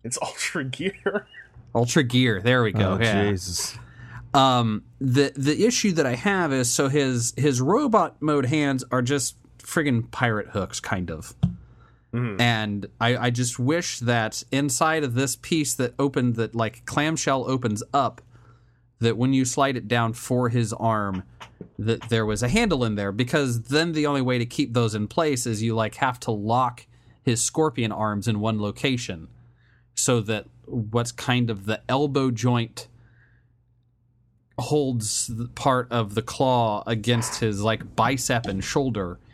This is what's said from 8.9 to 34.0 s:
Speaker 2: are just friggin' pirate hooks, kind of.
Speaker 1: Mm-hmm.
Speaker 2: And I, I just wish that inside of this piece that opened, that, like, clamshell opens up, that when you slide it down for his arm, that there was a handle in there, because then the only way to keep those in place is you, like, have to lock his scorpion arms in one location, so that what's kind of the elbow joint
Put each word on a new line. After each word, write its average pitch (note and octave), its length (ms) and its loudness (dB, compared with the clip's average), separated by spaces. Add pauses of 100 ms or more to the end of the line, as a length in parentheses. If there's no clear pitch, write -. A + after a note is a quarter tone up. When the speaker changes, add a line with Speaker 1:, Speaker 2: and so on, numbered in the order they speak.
Speaker 2:
are B2+ 100 2
just C3 340 -2 (220)
friggin' C3+ 520 0
pirate A2 400 -2
hooks, F#2+ 300 -4
kind F2+ 300 -4
of. D#2+ 240 -12 (800)
Speaker 1:
Mm-hmm. A#2 260 -2
Speaker 2:
And G#2+ 460 0 (140)
I, A#2+ 160 2
I B2 140 0
just A#2+ 280 -2
wish D3+ 420 -2
that A#2 500 0
inside D3 540 0
of B2 100 -2
this C3+ 220 0
piece D#3 380 0
that B2 240 -2
opened, C3 380 2
that, A2 180 -2
like, A2+ 320 -4
clamshell D3 640 0
opens B2 340 -2 (100)
up, C3 280 0 (800)
that A2+ 160 2
when B2+ 160 2
you C3 120 4
slide C3+ 320 0
it G2+ 100 -8
down A#2 280 2
for B2 340 -2
his A2+ 240 0
arm, G#2 520 0 (540)
that A2 300 -2
there A2+ 160 2
was G#2+ 180 -2
a B2 60 2
handle F3 360 2
in A2 100 0
there, G2+ 180 -2
because B2 520 0
then D#3+ 280 0
the D3+ 140 2
only C#3+ 160 2
way B2+ 160 0
to A#2 80 -2
keep A#2+ 260 -4
those A2+ 220 0
in G#2 140 -2
place D3 380 0
is A2 160 -2
you, A2+ 120 0
like, A2 220 -2
have C3 240 0
to - 100 -6
lock A#2+ 560 -2 (360)
his A#2 200 0
scorpion C3 500 0
arms G#2 340 -2
in G#2+ 140 0
one A2 200 0
location, G#2 680 -4 (680)
so B2 240 2
that G#2+ 260 -4 (200)
what's A#2+ 460 -2
kind B2 380 0
of G2 160 -8
the A2 220 -2
elbow C3+ 420 0
joint A#2+ 560 -2 (1700)